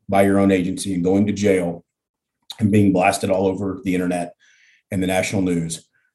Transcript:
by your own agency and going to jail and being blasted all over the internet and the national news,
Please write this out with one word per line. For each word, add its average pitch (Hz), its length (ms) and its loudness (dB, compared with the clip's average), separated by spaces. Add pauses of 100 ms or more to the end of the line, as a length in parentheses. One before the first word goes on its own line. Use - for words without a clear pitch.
by 98 140 4
your 98 160 4
own 98 100 4
agency 95 440 -2
and 87 100 -2
going 98 240 2
to 101 60 -2
jail 95 520 0 (720)
and 101 140 0
being 101 220 4
blasted 95 360 0
all 95 180 0
over 95 360 -4
the 92 100 -2
internet 90 400 -4 (580)
and 95 120 -4
the 90 40 -2
national 95 340 -2
news, 85 480 -4 (260)